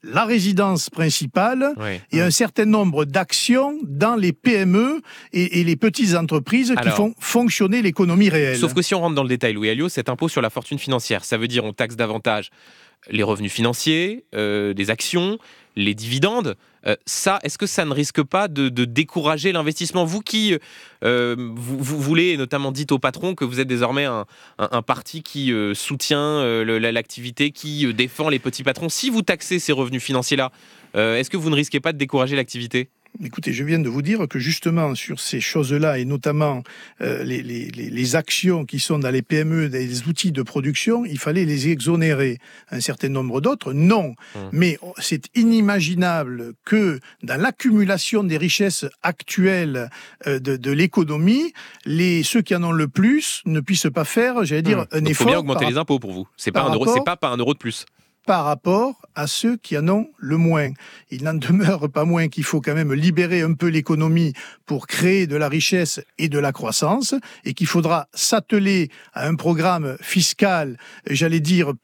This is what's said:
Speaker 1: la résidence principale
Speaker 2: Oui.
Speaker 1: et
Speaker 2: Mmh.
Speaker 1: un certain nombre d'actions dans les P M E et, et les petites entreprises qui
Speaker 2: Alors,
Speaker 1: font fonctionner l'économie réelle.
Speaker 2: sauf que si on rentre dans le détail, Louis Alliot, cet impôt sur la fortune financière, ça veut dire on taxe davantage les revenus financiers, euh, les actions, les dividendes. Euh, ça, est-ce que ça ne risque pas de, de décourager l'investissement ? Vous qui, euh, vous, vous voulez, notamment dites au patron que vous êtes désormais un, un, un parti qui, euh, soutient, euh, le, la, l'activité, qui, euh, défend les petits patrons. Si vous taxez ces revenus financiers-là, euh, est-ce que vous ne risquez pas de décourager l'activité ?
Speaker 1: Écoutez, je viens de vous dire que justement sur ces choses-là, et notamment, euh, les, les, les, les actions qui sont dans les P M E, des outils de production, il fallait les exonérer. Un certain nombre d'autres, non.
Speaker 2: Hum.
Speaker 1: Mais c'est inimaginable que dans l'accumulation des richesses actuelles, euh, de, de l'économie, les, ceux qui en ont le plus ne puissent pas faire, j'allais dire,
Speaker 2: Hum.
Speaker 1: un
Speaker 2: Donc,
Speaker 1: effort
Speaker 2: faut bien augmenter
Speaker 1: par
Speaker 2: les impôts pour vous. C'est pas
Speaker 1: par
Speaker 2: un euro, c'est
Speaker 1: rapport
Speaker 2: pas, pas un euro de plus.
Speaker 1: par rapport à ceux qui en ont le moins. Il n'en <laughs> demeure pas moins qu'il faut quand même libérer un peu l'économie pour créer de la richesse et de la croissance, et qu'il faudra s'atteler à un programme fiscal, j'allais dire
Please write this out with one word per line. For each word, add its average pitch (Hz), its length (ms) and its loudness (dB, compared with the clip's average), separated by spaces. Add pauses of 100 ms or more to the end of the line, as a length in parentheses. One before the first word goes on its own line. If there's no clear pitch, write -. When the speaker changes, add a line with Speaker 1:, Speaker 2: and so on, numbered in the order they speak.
Speaker 1:
la 202 220 0
résidence 196 640 2
principale 202 880 0
Speaker 2:
Oui. 95 240 -6 (120)
Speaker 1:
et 160 80 2
Speaker 2:
Mmh. 175 60 4
Speaker 1:
un 175 40 4
certain 220 340 2
nombre 196 400 4
d'actions 247 760 0
dans 180 320 2
les 185 180 2
P - 220 2
M 190 220 4
E 269 240 2 (340)
et, 175 260 2
et 175 40 2
les 165 120 2
petites 208 380 2
entreprises 170 580 2
qui 233 60 4
Speaker 2:
Alors, - 180 2
Speaker 1:
font 214 220 2
fonctionner 233 640 2
l'économie 185 480 4
réelle. 143 260 2
Speaker 2:
sauf 127 160 0
que 160 80 2
si 180 140 0
on 185 60 0
rentre 165 160 0
dans 139 80 2
le 127 40 -2
détail, 123 260 0
Louis 107 140 0
Alliot, 135 220 0
cet - 180 -4
impôt 139 200 -2
sur 151 120 0
la 117 100 0
fortune 131 280 -6
financière, 120 460 -2
ça - 120 -2
veut 113 120 -2
dire 120 160 0
on 107 100 -6
taxe 113 220 -4
davantage 107 520 -2 (600)
les 104 120 0
revenus 101 300 0
financiers, 160 720 0 (100)
euh, 104 400 0
les 98 160 -2
actions, 175 480 -2 (360)
les 101 200 -2
dividendes. 135 600 -2 (300)
Euh, 107 100 2 (100)
ça, - 360 0
est-ce - 140 -6
que 208 100 -4
ça 190 200 -2
ne 143 60 -2
risque 143 300 0
pas 185 260 -2
de, 143 200 -2
de 123 160 0
décourager 151 680 -2
l'investissement ? 170 520 -2
Vous 170 160 -4
qui, 214 340 0 (480)
euh, 120 320 0 (200)
vous, 120 240 -8
vous 143 220 -4
voulez, 160 360 2
notamment 135 360 -4
dites 143 200 -4
au 139 60 2
patron 139 360 -2
que 143 120 -4
vous 123 140 -4
êtes 135 80 -2
désormais 123 360 0
un, 117 220 -4 (320)
un, 104 120 -2
un 120 120 -2
parti 131 400 -4
qui, 139 300 -4
euh, 104 200 0
soutient, 143 460 -2
euh, 143 460 0
le, 113 140 0
la, 113 140 0
l'activité, 123 600 -2
qui, 147 340 -4
euh, 120 80 0
défend 127 340 -2
les 143 100 2
petits 127 260 -6
patrons. 156 260 -2
Si - 180 -4
vous 226 140 0
taxez 180 360 -2
ces 156 140 -2
revenus 127 300 -2
financiers-là, 131 500 -2 (440)
euh, 110 200 2
est-ce 131 140 -2
que 196 80 -4
vous 160 100 -2
ne 156 80 2
risquez 143 240 0
pas 165 140 -2
de 147 40 -10
décourager 135 380 0
l'activité ? 123 540 -4 (340)
Speaker 1:
Écoutez, 131 280 -6
je 123 120 -4
viens 165 160 0
de 143 80 0
vous 131 140 -2
dire 180 260 -2
que 143 100 -6
justement 156 560 0
sur - 240 -8
ces - 220 -6
choses-là, 147 580 0
et 127 60 -2
notamment, 143 580 -2 (380)
euh, 127 240 -4
les, 127 180 -4
les, 120 280 -8
les, 120 200 -10
les 120 240 -2
actions 165 500 0
qui 139 140 -8
sont 151 220 0
dans 131 100 0
les 131 120 2
P 151 160 0
M 156 260 2
E, 147 40 -2
des 123 380 -4
outils 170 240 0
de 135 120 -2
production, 151 600 0
il 151 140 -6
fallait 170 260 0
les 147 260 0
exonérer. 147 680 0 (320)
Un 127 80 -8
certain 135 300 -4
nombre 131 320 -2
d'autres, 220 320 -2
non. 160 420 4 (220)
Speaker 2:
Hum. 98 160 -10
Speaker 1:
Mais 165 260 2 (200)
c'est - 260 -4 (100)
inimaginable 175 1160 2 (120)
que 190 360 2 (240)
dans 123 160 -4
l'accumulation 208 840 2
des 170 140 0
richesses 175 500 0 (160)
actuelles, 170 880 0 (380)
euh, 139 100 0
de, 131 180 -2
de 127 140 -4
l'économie, 175 840 2 (340)
les, 165 360 2
ceux 220 200 2
qui - 120 -2
en 175 80 0
ont 170 80 0
le 160 160 2
plus 240 580 2
ne 160 140 0
puissent 165 340 0
pas 156 120 0
faire, 240 400 0
j'allais 151 180 0
dire, 196 160 2
Speaker 2:
Hum. 160 140 -4
Speaker 1:
un 156 80 0
Speaker 2:
Donc, 156 100 2
Speaker 1:
effort 135 140 2
Speaker 2:
faut 165 60 6
bien 262 100 4
augmenter 135 240 0
Speaker 1:
par 117 80 2
Speaker 2:
les 131 60 0
impôts 151 200 0
pour 104 140 -6
vous. 92 240 -8
C'est - 160 -4
pas 139 80 2
Speaker 1:
par 139 100 2
Speaker 2:
un 113 40 2
euro, 110 100 2
c'est 226 80 4
Speaker 1:
rapport 254 120 2
Speaker 2:
pas, 180 120 0
pas 143 140 -2
un 123 80 -2
euro 123 160 2
de - 40 -4
plus. - 280 -8 (400)
Speaker 1:
par 175 180 2
rapport 185 560 0 (160)
à 147 100 -4
ceux 233 300 0
qui 180 200 -8
en 151 120 0
ont 208 200 0 (100)
le 143 180 -2
moins. 165 320 2 (420)
Il 127 140 -8
n'en 156 100 -2
<laughs> 143 140 -4
demeure 170 420 2
pas 151 140 0
moins 165 240 2
qu'il 147 160 -4
faut 151 160 0
quand 147 140 -2
même 151 180 0
libérer 170 480 2
un 165 140 2
peu 165 120 0
l'économie 160 680 2 (320)
pour 139 200 -4
créer 185 400 2
de 143 100 -4
la 151 120 0
richesse 160 520 0 (180)
et 160 100 0
de 147 100 0
la 143 140 0
croissance, 165 640 0 (300)
et - 100 -6
qu'il 170 120 -2
faudra 160 480 0
s'atteler 196 720 2 (260)
à 127 120 -4
un 160 80 0
programme 160 640 0
fiscal, 170 760 0 (340)
j'allais 165 300 2
dire 156 320 2 (120)